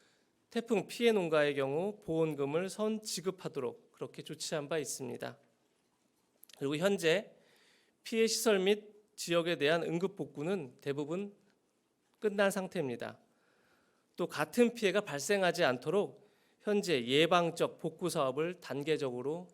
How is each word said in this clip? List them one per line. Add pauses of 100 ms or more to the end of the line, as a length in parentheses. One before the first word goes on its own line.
(500)
태풍
피해
농가의
경우
보온금을
선
지급하도록
그렇게
조치한
바
있습니다. (1200)
그리고
현재 (720)
피해
시설
및 (320)
지역에
대한
응급
복구는
대부분 (840)
끝난
상태입니다. (1000)
또
같은
피해가
발생하지
않도록 (360)
현재
예방적
복구
사업을
단계적으로